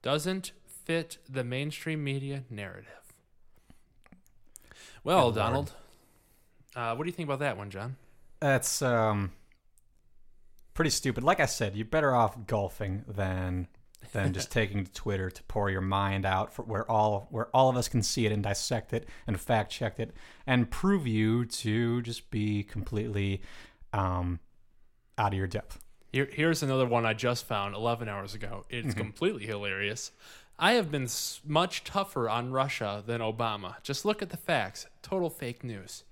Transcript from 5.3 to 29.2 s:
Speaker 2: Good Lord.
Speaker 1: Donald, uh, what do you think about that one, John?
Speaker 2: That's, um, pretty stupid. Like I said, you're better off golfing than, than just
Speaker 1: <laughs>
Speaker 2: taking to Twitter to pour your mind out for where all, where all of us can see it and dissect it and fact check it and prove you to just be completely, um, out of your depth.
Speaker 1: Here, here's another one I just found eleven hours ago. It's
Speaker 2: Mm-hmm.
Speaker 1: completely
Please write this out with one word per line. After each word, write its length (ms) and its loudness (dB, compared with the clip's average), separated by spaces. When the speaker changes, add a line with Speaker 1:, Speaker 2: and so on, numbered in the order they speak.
Speaker 2:
Good 100 0
Lord. 80 4
Speaker 1:
Donald, 240 0
uh, 180 0
what 100 -2
do 40 -2
you 40 -4
think 160 -4
about 120 0
that 160 0
one, 140 -8
John? 260 -6
Speaker 2:
That's, 420 4
um, 500 4
pretty 160 2
stupid. 340 0
Like 160 4
I 60 4
said, 300 -2
you're 80 -4
better 300 2
off 320 2
golfing 600 -2
than, 600 -2
than 200 2
just 180 -4
Speaker 1:
<laughs> 20 -8
Speaker 2:
taking 320 2
to 80 -12
Twitter 380 -2
to 140 -18
pour 260 0
your 100 0
mind 460 0
out 260 0
for 100 -8
where 280 -4
all, 400 2
where 240 -4
all 140 8
of 80 4
us 120 0
can 140 4
see 240 2
it 60 4
and 100 0
dissect 500 -2
it 160 -2
and 140 -2
fact 320 2
check 280 -4
it 140 -4
and 240 4
prove 360 2
you 400 4
to 560 0
just 280 -8
be 320 0
completely, 800 -2
um, 460 0
out 140 4
of 60 0
your 80 0
depth. 320 -6
Speaker 1:
Here, 200 0
here's 300 2
another 240 4
one 200 4
I 80 4
just 320 0
found 280 -2
eleven 340 0
hours 260 -8
ago. 340 -8
It's 200 -4
Speaker 2:
Mm-hmm. 100 -2
Speaker 1:
completely 480 -2